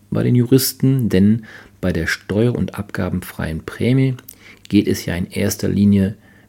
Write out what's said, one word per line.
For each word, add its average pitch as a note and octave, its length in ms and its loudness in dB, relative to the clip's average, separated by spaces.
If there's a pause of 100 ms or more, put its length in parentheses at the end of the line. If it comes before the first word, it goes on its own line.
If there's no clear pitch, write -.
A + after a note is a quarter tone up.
(100)
bei G#2+ 120 -2
den B2 120 2
Juristen, C3 760 2
denn G2+ 380 2 (340)
bei F#2 140 -2
der E2 120 -2
steuer- A2+ 480 -2
und - 200 -4
abgabenfreien F2+ 920 -6
Prämie B2+ 520 0 (520)
geht - 180 2
es - 200 -2
ja F2+ 80 -4
in F2+ 160 -6
erster G2 380 -4
Linie, G2 480 2 (320)